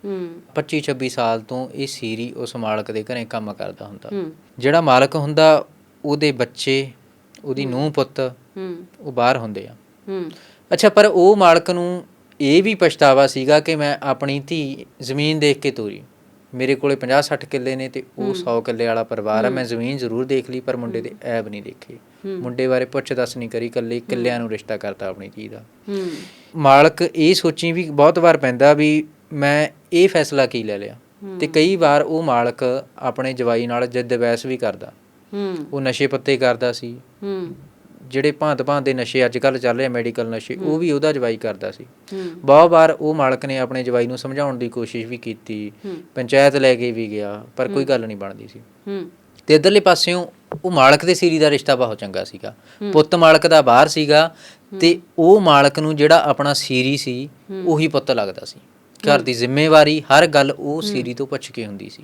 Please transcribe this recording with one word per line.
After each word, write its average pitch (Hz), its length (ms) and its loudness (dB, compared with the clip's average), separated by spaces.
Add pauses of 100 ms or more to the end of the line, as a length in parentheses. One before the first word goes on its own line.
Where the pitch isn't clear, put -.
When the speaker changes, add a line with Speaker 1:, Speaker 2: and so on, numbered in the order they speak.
Speaker 1:
ਹੂੰ। 185 240 -10 (260)
Speaker 2:
ਪੱਚੀ 151 260 -4
ਛੱਬੀ 131 280 -6
ਸਾਲ 117 320 -2
ਤੋਂ 127 340 -10
ਇਹ 139 120 -8
ਸੀਰੀ 117 460 -10
ਉਸ 123 240 -12
ਮਾਲਕ 107 360 -6
ਦੇ 107 100 -6
ਘਰੇ 120 220 -10
ਕੰਮ 107 280 -10
ਕਰਦਾ 98 340 -14
ਹੁੰਦਾ। 101 260 -20
Speaker 1:
ਹੂੰ। 175 200 -8 (260)
Speaker 2:
ਜਿਹੜਾ 143 220 2
ਮਾਲਕ 139 360 2
ਹੁੰਦਾ, 151 480 4 (400)
ਉਹਦੇ 147 280 0
ਬੱਚੇ, 135 580 -4 (540)
ਉਹਦੀ 139 200 -6
Speaker 1:
ਹੂੰ। 127 80 -6
Speaker 2:
ਨੂੰਹ 147 200 -4
ਪੁੱਤ, 139 280 -4 (360)
Speaker 1:
ਹੂੰ। 185 200 -12 (240)
Speaker 2:
ਉਹ 143 120 -12
ਬਾਹਰ 123 240 2
ਹੁੰਦੇ 107 300 -10
ਆ। - 80 -20 (340)
Speaker 1:
ਹੂੰ। 180 220 -10 (420)
Speaker 2:
ਅੱਛਾ, 196 160 4
ਪਰ 208 180 6
ਉਹ 196 300 6
ਮਾਲਕ 170 340 4
ਨੂੰ 175 340 -4 (360)
ਇਹ 147 220 4
ਵੀ 214 120 0
ਪਛਤਾਵਾ 139 520 4
ਸੀਗਾ 139 340 2
ਕਿ 160 160 -4
ਮੈਂ 143 260 -2
ਆਪਣੀ 139 380 -4
ਧੀ 139 460 -8 (140)
ਜ਼ਮੀਨ 147 380 -2
ਦੇਖ 143 200 2
ਕੇ 139 120 -2
ਤੋਰੀ। 101 320 -10 (520)
ਮੇਰੇ 131 200 -2
ਕੋਲੇ 139 220 -2
ਪੰਜਾਹ 135 260 0
ਸੱਠ 143 220 -6
ਕਿੱਲੇ 131 320 -6
ਨੇ 131 120 -10
ਤੇ 127 140 -12 (160)
ਉਹ - 60 -6
Speaker 1:
ਹੂੰ। - 100 -4
Speaker 2:
ਸੌ 120 260 -4
ਕਿੱਲੇ 117 260 -4
ਵਾਲਾ 117 180 -2
ਪਰਿਵਾਰ 110 400 -4
ਆ, 123 40 0
Speaker 1:
ਹੂੰ। 127 60 -4
Speaker 2:
ਮੈਂ 127 100 -6
ਜ਼ਮੀਨ 120 320 -6
ਜ਼ਰੂਰ 123 280 -6
ਦੇਖ 131 260 -4
ਲਈ, 123 100 -8
ਪਰ 127 160 -6
ਮੁੰਡੇ 117 240 -8
ਦੇ 120 80 -14
Speaker 1:
ਹੂੰ। 107 140 -16
Speaker 2:
ਐਬ 117 260 -6
ਨਹੀਂ 104 140 -14
ਦੇਖੇ। - 320 -20
Speaker 1:
ਹੂੰ। - 440 -14
Speaker 2:
ਮੁੰਡੇ 127 300 -6
ਬਾਰੇ 127 160 0
ਪੁੱਛ 135 280 -8
ਦੱਸ 123 240 -6
ਨਹੀਂ 117 120 -12
ਕਰੀ, 117 180 -8
ਇਕੱਲੇ 117 320 -6
Speaker 1:
ਹੂੰ। 117 100 -12
Speaker 2:
ਕਿੱਲਿਆਂ 120 320 -4
ਨੂੰ 113 100 -8
ਰਿਸ਼ਤਾ 107 260 -8
ਕਰਤਾ 98 300 -10
ਆਪਣੀ 98 300 -12
ਧੀ 107 120 -16
ਦਾ। 110 140 -20 (260)
Speaker 1:
ਹੂੰ। 196 180 -8 (500)
Speaker 2:
ਮਾਲਕ 147 460 6 (120)
ਇਹ 165 200 4
ਸੋਚੀ 165 380 -2
ਵੀ 165 180 -6
ਬਹੁਤ 147 280 4
ਵਾਰ 165 180 6
ਪੈਂਦਾ 135 360 4
ਵੀ 151 320 2 (280)
ਮੈਂ 147 360 0 (240)
ਇਹ 180 160 4
ਫੈਸਲਾ 143 380 0
ਕੀ 120 160 -6
ਲੈ 104 160 -6
ਲਿਆ। 110 180 -14 (280)
Speaker 1:
ਹੂੰ। 190 140 -12
Speaker 2:
ਤੇ 156 80 -2
ਕਈ 160 300 2
ਵਾਰ 151 260 4
ਉਹ 160 200 -4
ਮਾਲਕ 123 640 -2 (140)
ਆਪਣੇ 131 340 -6
ਜਵਾਈ 120 340 -2
ਨਾਲ 120 200 -2
ਜਿੱਦ 120 300 -4
ਬਹਿਸ 117 300 -2
ਵੀ 131 100 -6
ਕਰਦਾ। 110 360 -8 (420)
Speaker 1:
ਹੂੰ। 196 220 -6 (160)
Speaker 2:
ਉਹ 143 80 -6
ਨਸ਼ੇ 135 260 -2
ਪੱਤੇ 135 300 -2
ਕਰਦਾ 123 360 0
ਸੀ। 120 240 -12 (260)
Speaker 1:
ਹੂੰ। 190 320 -10 (480)
Speaker 2:
ਜਿਹੜੇ 135 300 -2
ਭਾਂਤ 147 300 -4
ਭਾਂਤ 143 220 -2
ਦੇ 135 100 -2
ਨਸ਼ੇ 127 320 0
ਅੱਜ 120 120 -4
ਕੱਲ੍ਹ 131 200 0
ਚੱਲ 120 180 -2
ਰਹੇ 131 100 -2
ਆ, - 20 -2
ਮੈਡੀਕਲ 120 420 -6
ਨਸ਼ੇ, 113 260 -10
Speaker 1:
ਹੂੰ। 190 100 -8
Speaker 2:
ਉਹ 156 120 -2
ਵੀ 170 120 -2
ਉਹਦਾ 147 220 0
ਜਵਾਈ 120 240 -2
ਕਰਦਾ 101 340 -8
ਸੀ। - 140 -20 (280)
Speaker 1:
ਹੂੰ। 190 100 -10 (140)
Speaker 2:
ਬਹੁਤ 151 340 6
ਵਾਰ 160 200 6
ਉਹ 151 240 -4
ਮਾਲਕ 135 320 0
ਨੇ 135 120 -6
ਆਪਣੇ 127 240 -6
ਜਵਾਈ 123 240 0
ਨੂੰ 123 120 -10
ਸਮਝਾਉਣ 135 380 -6
ਦੀ 120 120 -6
ਕੋਸ਼ਿਸ਼ 117 380 -8
ਵੀ 120 100 -12
ਕੀਤੀ, 107 560 -12 (120)
Speaker 1:
ਹੂੰ। 185 120 -12 (180)
Speaker 2:
ਪੰਚਾਇਤ 135 420 4
ਲੈ 131 180 4
ਕੇ 120 180 -4
ਵੀ 110 180 -8
ਗਿਆ, 104 340 -8 (120)
ਪਰ 127 120 -4
ਕੋਈ 135 140 -4
Speaker 1:
ਹੂੰ। 131 60 -6
Speaker 2:
ਗੱਲ 120 180 -2
ਨਹੀਂ 107 100 -12
ਬਣਦੀ 101 320 -16
ਸੀ। 107 100 -20
Speaker 1:
ਹੂੰ। - 520 -14 (360)
Speaker 2:
ਤੇ 151 80 6
ਇੱਧਰਲੇ 196 260 6
ਪਾਸਿਓਂ 175 460 2 (380)
ਉਹ 180 60 -2
ਮਾਲਕ 147 340 6
ਦੇ 175 100 2
ਸੀਰੀ 165 240 0
ਦਾ 151 120 4
ਰਿਸ਼ਤਾ 143 260 0
ਬਹੁਤ 117 220 -4
ਚੰਗਾ 95 260 -8
ਸੀਗਾ। 107 300 -16 (280)
Speaker 1:
ਹੂੰ। 202 100 -6
Speaker 2:
ਪੁੱਤ 151 220 4
ਮਾਲਕ 160 320 6
ਦਾ 160 160 6
ਬਾਹਰ 127 260 6
ਸੀਗਾ 151 460 2 (380)
Speaker 1:
ਹੂੰ। 190 80 -12
Speaker 2:
ਤੇ 170 200 4 (180)
ਉਹ 185 220 8
ਮਾਲਕ 143 380 4
ਨੂੰ 156 180 -2
ਜਿਹੜਾ 151 280 6
ਆਪਣਾ 143 300 0
ਸੀਰੀ 135 420 -2
ਸੀ, 135 320 -8 (220)
Speaker 1:
ਹੂੰ। 190 160 -12
Speaker 2:
ਉਹੀ 160 220 2
ਪੁੱਤ 139 220 -2
ਲੱਗਦਾ 104 340 -4
ਸੀ। - 160 -20 (500)
ਘਰ 143 60 6
Speaker 1:
ਹੂੰ। 120 80 0
Speaker 2:
ਦੀ 127 80 -4
ਜ਼ਿੰਮੇਵਾਰੀ, 147 680 4
ਹਰ 151 260 4
ਗੱਲ 143 240 2
ਉਹ 143 220 -6
Speaker 1:
ਹੂੰ। 160 100 -4
Speaker 2:
ਸੀਰੀ 123 320 -6
ਤੋਂ 135 120 -8
ਪੁੱਛ 135 240 -12
ਕੇ 117 160 -12
ਹੁੰਦੀ 101 240 -16
ਸੀ। - 140 -20